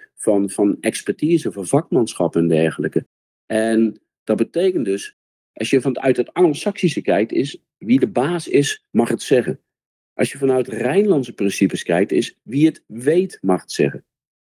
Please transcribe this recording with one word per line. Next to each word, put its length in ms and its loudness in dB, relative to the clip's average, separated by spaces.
van, 340 0
van 300 0
expertise, 720 -2
van 160 -8
vakmanschap 680 0
en 120 2
dergelijke. 580 0
En 560 0
dat 140 0
betekent 480 0
dus, 300 -6
als 160 -6
je 120 4
vanuit 360 0
het 160 -4
Anglo-Saxische 680 0
kijkt, 300 0
is 300 -4
wie 220 2
de 80 2
baas 400 -2
is, 440 0
mag 180 2
het 120 -2
zeggen. 380 0
Als 180 -2
je 60 -16
vanuit 300 0
Rijnlandse 640 0
principes 500 0
kijkt, 280 0
is 320 -2
wie 220 0
het 220 -2
weet, 540 -2
mag 200 0
het 100 -20
zeggen. 340 -2